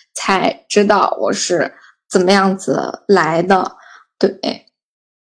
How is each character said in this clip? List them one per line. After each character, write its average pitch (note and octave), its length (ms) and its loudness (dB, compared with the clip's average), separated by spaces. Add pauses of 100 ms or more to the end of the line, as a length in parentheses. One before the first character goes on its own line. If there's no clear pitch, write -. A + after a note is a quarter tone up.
(140)
才 - 440 -2 (120)
知 G3+ 160 4
道 G3+ 340 2
我 G#2 140 -2
是 F3 400 -2 (360)
怎 F#3+ 120 2
么 F3+ 100 2
样 G3 260 2
子 - 520 -6
来 E3 340 2
的， F#3 300 0 (440)
对。 - 500 -4 (560)